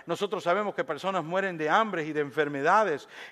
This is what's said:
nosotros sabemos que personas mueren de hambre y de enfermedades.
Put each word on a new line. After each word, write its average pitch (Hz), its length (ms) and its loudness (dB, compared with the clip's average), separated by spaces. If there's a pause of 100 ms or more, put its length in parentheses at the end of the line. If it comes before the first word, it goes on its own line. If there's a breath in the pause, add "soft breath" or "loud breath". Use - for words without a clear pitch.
nosotros 185 360 -4
sabemos 190 320 0
que 175 80 -2
personas 165 400 -2
mueren 180 340 -2
de 151 120 0
hambre 190 340 2
y 156 80 -6
de 151 80 0
enfermedades. 147 880 2 (240 loud breath)